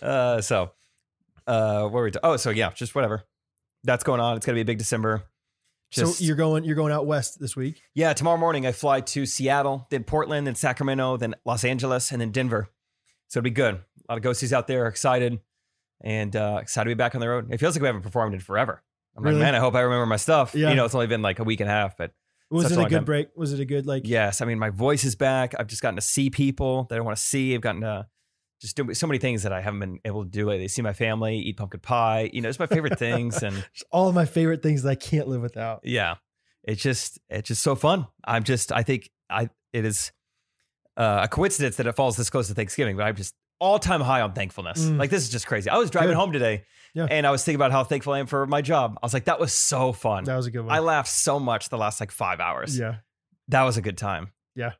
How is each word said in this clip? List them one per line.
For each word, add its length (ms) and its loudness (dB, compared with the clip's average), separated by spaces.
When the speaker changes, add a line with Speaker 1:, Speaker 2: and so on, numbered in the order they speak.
Speaker 1:
Uh, 380 2
so, 320 0
uh, 380 2
what 80 -2
were 120 0
we 80 0
ta-, 120 -6
oh, 140 4
so 120 -2
yeah, 240 0
just 220 -8
whatever. 280 0
That's 220 0
going 160 2
on. 160 0
It's 80 -6
gonna 100 0
be 60 0
a 40 0
big 120 -2
December. 460 -2
Just 300 0
Speaker 2:
So 40 -2
you're 120 2
going, 300 2
you're 100 0
going 160 2
out 140 0
west 340 -2
this 160 -8
week? 260 -6
Speaker 1:
Yeah, 180 4
tomorrow 240 2
morning 280 2
I 80 2
fly 280 2
to 240 -4
Seattle, 640 0
then 140 -2
Portland, 440 0
then 80 -4
Sacramento, 640 0
then 180 -4
Los 180 -2
Angeles, 480 0
and 100 -4
then 100 -2
Denver. 380 -2
So 100 -2
it'll 60 -2
be 60 0
good. 240 2
A 360 -12
lot 60 -2
of 40 -6
ghosties 320 0
out 140 2
there 180 2
are 20 2
excited. 520 0
And, 340 -4
uh, 260 0
excited 280 -4
to 60 -2
be 20 -8
back 180 0
on 60 -4
the 80 -2
road. 220 -2
It 80 -4
feels 160 2
like 60 -2
we 60 2
haven't 160 -2
performed 300 -2
in 60 -6
forever. 440 -2
I'm 80 -10
Speaker 2:
Really? 140 4
Speaker 1:
like, 80 4
"Man, 100 4
I 40 4
hope 140 2
I 80 4
remember 240 2
my 120 2
stuff." 360 2
Speaker 2:
Yeah. 160 2
Speaker 1:
You 60 6
know, 100 4
it's 80 -2
only 140 2
been, 160 0
like, 160 0
a 40 -2
week 160 0
and 100 0
a 40 2
half, 240 0
but 160 -8
Speaker 2:
Was 140 2
Speaker 1:
such 80 2
Speaker 2:
it 20 4
Speaker 1:
a 20 4
Speaker 2:
a 40 4
Speaker 1:
long 80 4
Speaker 2:
good 80 2
Speaker 1:
time. 80 0
Speaker 2:
break? 300 -2
Was 160 -4
it 80 -4
a 60 -2
good, 220 -2
like 180 -2
Speaker 1:
Yes. 360 2
I 40 -2
mean, 140 -2
my 100 0
voice 340 2
is 120 0
back. 440 0
I've 80 -4
just 140 -10
gotten 140 -2
to 60 -6
see 280 0
people 640 0
that 60 -4
I 40 -2
wanna 160 -4
see. 380 0
I've 60 -4
gotten 200 -2
to 260 -6
just 140 -10
do 180 -4
so 140 -2
many 120 0
things 240 -2
that 80 -2
I 100 -4
haven't 180 -6
been 260 -8
able 180 -6
to 60 -10
do 180 -2
lately. 200 -2
See 140 -4
my 120 -2
family, 460 0
eat 180 -6
pumpkin 220 -10
pie. 520 0
You 100 -6
know, 80 -2
it's 100 -6
my 80 0
favorite 320 0
things. 440 -2
Speaker 2:
<laughs> 0 -
Speaker 1:
And 120 -4
Speaker 2:
Just 180 -16
all 160 4
of 80 2
my 100 4
favorite 380 0
things 200 2
that 60 0
I 60 2
can't 320 0
live 140 -2
without. 420 -6
Speaker 1:
Yeah. 320 0
It's 180 -4
just, 380 -2
it's 200 -6
just 140 -2
so 120 2
fun. 320 0
I'm 200 0
just, 280 0
I 120 2
think 260 -2
I, 200 -2
it 120 0
is, 260 -2
uh, 280 4
a 40 2
coincidence 500 0
that 100 0
it 60 -2
falls 240 2
this 120 0
close 180 0
to 60 -6
Thanksgiving, 440 -2
but 60 0
I'm 120 0
just 200 -10
all-time 420 4
high 200 4
on 120 0
thankfulness. 520 -4
Speaker 2:
Mm. 140 2
Speaker 1:
Like, 120 2
this 120 2
is 60 -4
just 180 -6
crazy. 220 0
I 80 4
was 120 2
driving 200 2
Speaker 2:
Good. 80 4
Speaker 1:
home 140 2
today 320 0
Speaker 2:
Yeah. 160 -2
Speaker 1:
and 180 4
I 40 6
was 120 2
thinking 140 0
about 140 4
how 120 4
thankful 300 -2
I 60 0
am 80 -4
for 200 0
my 140 0
job. 400 2
I 40 -6
was 80 -2
like, 120 -2
"That 140 2
was 140 0
so 400 2
fun." 320 -2
Speaker 2:
That 100 -2
was 120 -2
a 40 -6
good 140 -6
one. 100 0
Speaker 1:
I 40 4
laughed 300 2
so 300 0
much 300 -2
the 80 -6
last, 220 -2
like, 120 -8
five 280 -4
hours. 380 -4
Speaker 2:
Yeah. 180 -4
Speaker 1:
That 140 4
was 140 2
a 40 -2
good 160 -4
time. 340 -6
Speaker 2:
Yeah. 240 -6